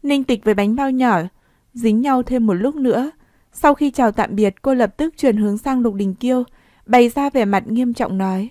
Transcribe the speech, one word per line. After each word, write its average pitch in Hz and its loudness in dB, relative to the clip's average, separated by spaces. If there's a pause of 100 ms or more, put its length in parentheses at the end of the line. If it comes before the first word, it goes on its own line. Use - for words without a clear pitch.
Ninh 285 0
Tịch 240 -2
với 214 2
bánh 208 0
bao 269 -2
nhỏ 247 2 (520)
dính 233 0
nhau 262 0
thêm 247 0
một 202 2
lúc 233 -2
nữa. 269 0 (420)
Sau 294 2
khi 285 0
chào 233 0
tạm 208 -4
biệt, 202 0
cô 269 0
lập 233 0
tức 320 -4
chuyển 247 2
hướng 208 -2
sang 262 -4
Lục 233 0
Đình 196 -4
Kiêu, 247 -2 (420)
bày 240 6
ra 277 -2
vẻ 247 0
mặt 202 -2
nghiêm 240 -2
trọng 214 -4
nói 190 -4